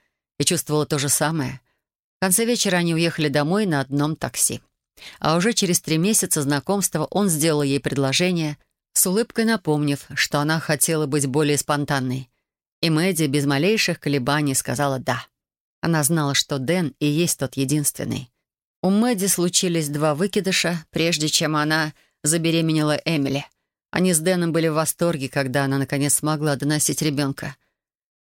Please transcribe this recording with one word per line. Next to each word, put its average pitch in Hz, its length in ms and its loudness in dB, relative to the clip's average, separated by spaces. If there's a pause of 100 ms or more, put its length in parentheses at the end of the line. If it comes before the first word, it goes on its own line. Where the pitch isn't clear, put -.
(380)
и 143 60 -2
чувствовала 151 420 0
то 156 120 -2
же 139 100 -2
самое. 143 520 -2 (560)
В - 80 -2
конце 190 200 2
вечера 220 320 2
они 170 180 2
уехали 160 340 0
домой 151 360 2
на 156 160 2
одном 143 360 0
такси. - 440 -4 (600)
А 156 160 2
уже 190 160 2
через 175 280 2
три 160 180 0
месяца 185 440 0
знакомства 151 680 0
он 202 180 2
сделал 156 340 2
ей 139 180 0
предложение, 147 760 0 (380)
с - 120 2
улыбкой 226 380 0
напомнив, 151 680 0
что - 260 0
она 156 180 0
хотела 156 480 0
быть 143 200 0
более 143 320 2
спонтанной. 135 720 -2 (500)
И 165 100 2
Мэдди 160 340 2
без 143 200 0
малейших 160 560 0
колебаний 139 540 0
сказала 135 440 -2
«да». 123 280 -4 (560)
Она 165 200 2
знала, 147 320 2
что - 240 -2
Дэн 147 400 0
и 147 80 0
есть 156 320 0
тот 131 180 -6
единственный. 135 760 -2 (520)
У 185 80 2
Мэдди 208 360 2
случились 175 640 0
два 151 240 0
выкидыша, 175 760 -2
прежде 156 380 0
чем 156 280 0
она 156 360 0 (300)
забеременела 160 840 0
Эмили. 139 420 -2 (440)
Они 180 220 2
с 156 60 2
Дэном 170 340 0
были 160 160 2
в 156 60 0
восторге, 156 540 0
когда 139 360 -2
она, 135 140 0
наконец, 139 360 0
смогла 151 420 0
доносить 147 460 -2
ребёнка. 139 520 -2 (680)